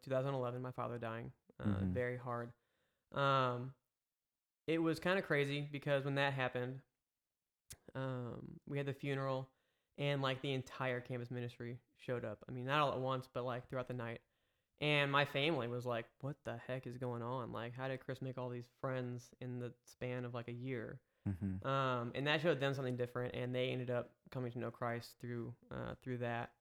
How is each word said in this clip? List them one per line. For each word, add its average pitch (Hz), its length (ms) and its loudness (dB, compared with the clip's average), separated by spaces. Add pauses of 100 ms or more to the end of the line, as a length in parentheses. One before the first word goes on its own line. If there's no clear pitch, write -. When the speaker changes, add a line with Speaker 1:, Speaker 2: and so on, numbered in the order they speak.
Speaker 1:
two - 100 -12
thousand 131 220 4
eleven, 123 280 0
my 127 100 -4
father 120 260 -4
dying, 117 340 -6 (280)
uh, 127 80 -2
Speaker 2:
Mm-hmm. 95 260 2
Speaker 1:
very 123 240 0
hard. 120 340 -4 (600)
Um, 131 600 4 (960)
it 165 120 4
was 160 200 4
kinda 185 220 4
crazy 143 400 2 (100)
because 143 320 2
when 139 120 2
that 139 180 4
happened, 127 480 0 (1120)
um, 131 720 -4
we 143 100 -2
had 139 100 0
the 135 60 -2
funeral 135 560 0 (480)
and, 143 240 2
like, 131 200 2
the 143 120 0
entire 131 480 -2
campus 123 300 -4
ministry 120 480 -6 (160)
showed 120 300 -2
up. - 220 -6
I - 40 -10
mean, 127 140 -4
not 143 160 6
all 139 100 6
at 127 80 0
once, 131 340 0
but, 123 120 -2
like, 123 220 -2
throughout 127 200 -2
the 123 80 -4
night. 117 240 -4 (600)
And 143 320 4
my 143 140 6
family 139 420 2
was 120 200 -2
like, 117 180 0 (140)
"What 143 240 -4
the 117 140 -4
heck 127 280 -6
is 123 120 -8
going 120 260 -2
on? 120 280 -2
Like, 117 220 -4
how 131 140 -4
did 131 140 -2
Chris - 200 -6
make 131 160 -4
all 127 120 -2
these 120 200 -6 (100)
friends 123 520 -2 (100)
in 123 160 -4
the 120 160 -4 (120)
span 123 400 -4
of, 120 100 -6
like, 117 140 -4
a 120 40 -6
year?" 120 480 -4 (260)
Speaker 2:
Mm-hmm. 98 400 0
Speaker 1:
Um, 127 460 2
and 139 140 0
that 151 140 4
showed 151 180 4
them 139 160 2
something 127 220 0
different, 123 360 -2
and 123 220 -2
they 127 160 2
ended 127 180 -2
up 123 240 -2 (160)
coming 127 220 -4
to 120 80 -6
know 117 100 -2
Christ 120 500 -4
through, 120 360 -6 (160)
uh, 123 320 -6
through 123 160 -4
that. 120 420 -2